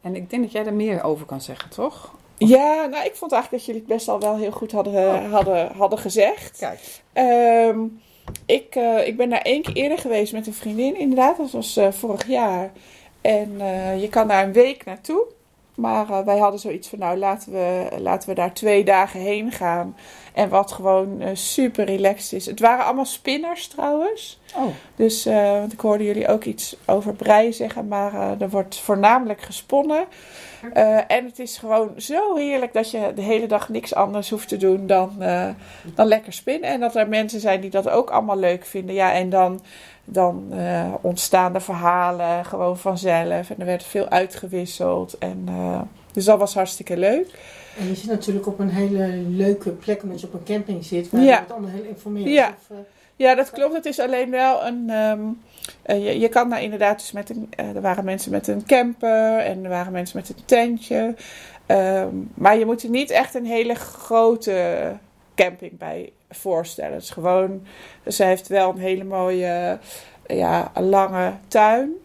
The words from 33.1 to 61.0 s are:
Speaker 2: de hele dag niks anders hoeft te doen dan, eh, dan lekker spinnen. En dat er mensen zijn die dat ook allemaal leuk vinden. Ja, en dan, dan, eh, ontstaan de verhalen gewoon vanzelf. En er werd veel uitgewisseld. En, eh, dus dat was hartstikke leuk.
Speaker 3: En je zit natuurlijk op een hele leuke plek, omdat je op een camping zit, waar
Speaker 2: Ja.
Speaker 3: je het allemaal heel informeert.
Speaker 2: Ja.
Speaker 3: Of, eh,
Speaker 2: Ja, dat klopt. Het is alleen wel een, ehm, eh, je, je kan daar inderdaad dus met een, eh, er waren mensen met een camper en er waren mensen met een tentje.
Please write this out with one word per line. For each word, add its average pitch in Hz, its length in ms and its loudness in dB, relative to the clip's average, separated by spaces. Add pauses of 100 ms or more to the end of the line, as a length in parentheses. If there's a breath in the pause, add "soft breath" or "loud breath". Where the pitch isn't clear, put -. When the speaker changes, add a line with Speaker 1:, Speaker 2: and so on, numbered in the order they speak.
Speaker 2:
de 202 60 -6
hele 220 260 0
dag 208 220 -2
niks - 260 -6
anders 202 340 0
hoeft 214 180 -8
te 202 100 -4
doen 190 300 2
dan, 190 320 2
eh, 185 300 -2 (460 loud breath)
dan 220 120 4
lekker 214 260 2
spinnen. - 360 -4
En 269 100 -2
dat 233 160 -2
er 214 120 2
mensen 214 320 -2
zijn 190 220 2
die 196 80 -8
dat 196 200 0
ook 254 200 2
allemaal 214 280 0
leuk 180 280 0
vinden. 190 300 -8
Ja, 190 180 4
en 185 160 0
dan, 185 320 4 (440 loud breath)
dan, 185 460 0
eh, 175 500 -4
ontstaan 180 520 2
de 185 60 -2
verhalen 175 840 0
gewoon 180 320 -2
vanzelf. 175 720 0
En - 100 -10
er 180 60 -6
werd 180 180 -2
veel - 260 -4
uitgewisseld. 180 1080 -2
En, 185 300 -8
eh, 90 340 -4 (320 soft breath)
dus 190 120 -2
dat 208 140 6
was 202 140 0
hartstikke 185 440 -4
leuk. 240 420 0 (400 loud breath)
Speaker 3:
En 190 80 -4
je 190 80 -2
zit 208 140 -10
natuurlijk 202 380 -2
op 196 120 -8
een 196 100 0
hele 196 380 0 (220)
leuke 196 400 0
plek, 202 340 -6
omdat 180 180 -10
je 185 60 -14
op - 60 -16
een 175 100 -12
camping 202 420 -6
zit, 175 260 -6
waar 233 100 4
Speaker 2:
Ja. 269 120 8
Speaker 3:
je 220 60 6
het 180 120 -10
allemaal 208 180 -10
heel 196 140 -10
informeert. 208 460 -8
Speaker 2:
Ja. 277 180 6
Speaker 3:
Of, - 300 -10
eh, 202 60 -18 (320 soft breath)
Speaker 2:
Ja, 254 200 4
dat 269 160 0
klopt. 285 220 -2
Het 320 120 -6
is 302 140 -6
alleen 247 300 -2
wel 254 360 2
een, 240 240 -6
ehm, 214 300 0 (600 loud breath)
eh, 202 240 -2
je, 214 140 -2
je 226 100 2
kan 240 200 4
daar 226 120 -2
inderdaad 208 380 0
dus - 120 -14
met 202 180 -10
een, 226 200 -10
eh, 208 260 -8
er 196 60 -6
waren 190 240 -2
mensen 190 260 -6
met 202 160 -4
een 208 180 -4
camper 226 760 2
en 190 240 -4
er 185 60 -10
waren 180 220 -4
mensen 180 260 -6
met 185 120 -12
een - 160 -16
tentje. 233 680 2 (500 loud breath)